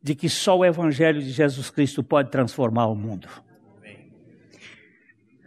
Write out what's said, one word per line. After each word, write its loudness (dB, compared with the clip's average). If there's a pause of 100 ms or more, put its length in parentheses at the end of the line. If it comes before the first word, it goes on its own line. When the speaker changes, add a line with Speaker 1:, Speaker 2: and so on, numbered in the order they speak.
Speaker 1:
de -4
que -4
só 2
o 4
Evangelho 2
de -8
Jesus -2
Cristo -2
pode 0
transformar 0
o -2
mundo. -10 (480)
Speaker 2:
Amém. -20 (1400)